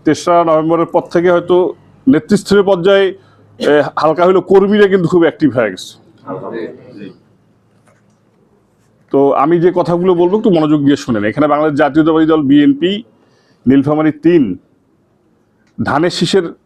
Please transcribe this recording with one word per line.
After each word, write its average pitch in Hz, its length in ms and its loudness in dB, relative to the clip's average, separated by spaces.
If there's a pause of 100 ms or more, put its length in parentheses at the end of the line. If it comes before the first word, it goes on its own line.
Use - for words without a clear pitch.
তেসরা 170 400 0
নভেম্বরের 160 420 0
পর 165 160 -2
থেকে 175 300 -2
হয়তো 175 420 0 (340)
নেতৃস্থানীয় 196 580 0
পর্যায়ে, 196 480 0 (460)
এ, 147 220 2 (140)
হালকা 160 300 0
হলেও 185 160 2
কর্মীরা 202 460 2
কিন্তু 185 200 0
খুব 175 140 2
অ্যাক্টিভ 147 320 0
হয়ে 113 180 0
গেছে। - 380 -20 (3000)
তো 139 220 2
আমি 160 260 0
যে 170 160 2
কথাগুলো 175 400 0
বলবো 175 220 0
একটু 226 120 -2
মনোযোগ 156 340 0
দিয়ে 139 120 2
শোনেন। 110 280 -4
এখানে 139 240 -2
বাংলাদেশ 147 320 -2
জাতীয়তাবাদী 156 460 2
দল 156 180 0
বিএনপি, 147 600 0 (640)
নীলফামারী 147 440 0
তিন, 135 460 0 (1300)
ধানের 151 260 -2
শীষের 180 340 -2 (220)